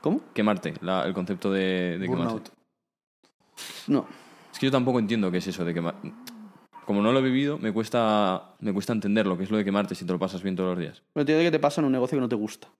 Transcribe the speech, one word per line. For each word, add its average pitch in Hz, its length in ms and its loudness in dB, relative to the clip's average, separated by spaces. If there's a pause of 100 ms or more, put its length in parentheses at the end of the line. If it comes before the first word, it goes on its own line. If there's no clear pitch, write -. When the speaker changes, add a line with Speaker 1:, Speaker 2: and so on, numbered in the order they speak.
Speaker 1:
¿Cómo? 233 200 0 (140)
Speaker 2:
Quemarte, 104 460 2
la, 92 260 0
el 92 80 -2
concepto 98 360 -2
de, 92 460 0
de 95 100 -4
quemarse. 117 260 -2
Speaker 3:
Burnout. - 160 -8 (1400)
Speaker 1:
No. 139 180 4 (460)
Speaker 2:
Es - 80 -14
que 135 80 2
yo 131 40 4
tampoco 127 280 4
entiendo 104 320 2
qué 92 60 0
es 90 100 -2
eso 90 180 -4
de 85 80 -2
quemar. 85 220 -2 (920)
Como 101 160 0
no 110 100 4
lo 135 80 4
he 131 40 2
vivido, 139 340 0
me 107 140 -4
cuesta, 107 880 2
me 104 140 -2
cuesta 101 200 -2
entenderlo, 101 440 2
qué 92 80 -4
es 101 60 -4
lo 107 60 2
de 104 80 2
quemarte 98 300 0
si 90 100 -10
te 90 60 -2
lo 87 80 0
pasas 92 240 -4
bien 95 120 -2
todos 92 160 0
los 90 80 -4
días. - 220 -8 (120)
Speaker 1:
Pero 147 80 -2
entiendo 156 220 4
que 170 80 4
te 156 80 2
pasa 143 220 2
en 147 40 2
un 131 80 2
negocio 127 240 0
que 131 40 0
no 120 80 -2
te 120 60 0
gusta. 107 320 -6 (120)